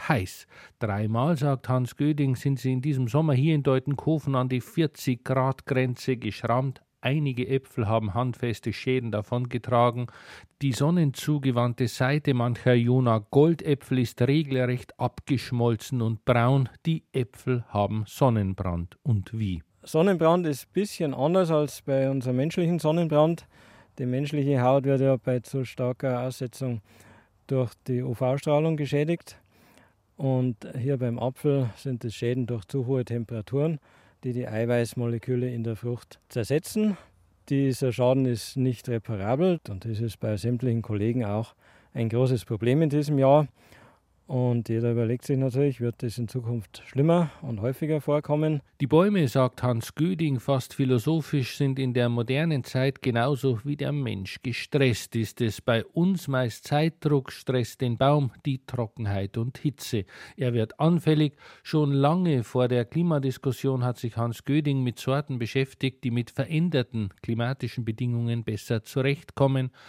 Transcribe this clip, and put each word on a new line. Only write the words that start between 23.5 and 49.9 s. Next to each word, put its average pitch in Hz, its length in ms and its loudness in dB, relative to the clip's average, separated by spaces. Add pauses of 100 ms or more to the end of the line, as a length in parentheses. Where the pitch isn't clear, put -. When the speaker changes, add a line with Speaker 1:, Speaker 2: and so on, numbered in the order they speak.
Speaker 2:
Die 131 60 -4
menschliche 139 560 0
Haut 131 240 4
wird 135 160 4
ja 135 160 4
bei 127 240 -2
zu 131 240 -6
starker 123 560 -4
Aussetzung 127 640 -6 (640)
durch 127 260 0 (140)
die 123 160 -2
U-V-Strahlung 147 760 0
geschädigt. 147 640 -2 (800)
Und 127 580 -2
hier 131 220 -2
beim 120 200 -2
Apfel 131 580 0
sind 127 280 -6
es 113 100 -6
Schäden 123 320 -2
durch 110 200 -6
zu 135 180 -4
hohe 127 220 -2
Temperaturen, 120 720 -4 (440)
die 123 120 -4
die 123 120 -4
Eiweißmoleküle 120 1040 -2
in 117 140 -6
der 113 120 -4
Frucht - 520 -10
zersetzen. 170 720 -2 (500)
Dieser 135 420 0
Schaden 127 360 2
ist 120 320 -4
nicht 127 320 -2
reparabel 120 680 -2 (100)
und 95 160 -10
das 110 140 -4
ist 117 200 -6
bei 107 160 -2
sämtlichen 117 460 -2
Kollegen 110 420 -2
auch 104 300 -4 (400)
ein 113 160 -2
großes 123 340 2
Problem 120 380 2
in 151 80 2
diesem 147 280 0
Jahr. 139 300 6 (800)
Und 123 400 0
jeder 117 220 0
überlegt 117 340 0
sich 135 140 0
natürlich, 135 420 0
wird 120 220 -4
das 120 160 -4
in 117 80 -4
Zukunft 117 580 -8
schlimmer 165 460 2 (120)
und 117 180 -6
häufiger 147 400 -2
vorkommen? 151 600 0 (200)
Speaker 1:
Die 135 80 0
Bäume, 180 400 4
sagt 127 340 2
Hans 117 320 0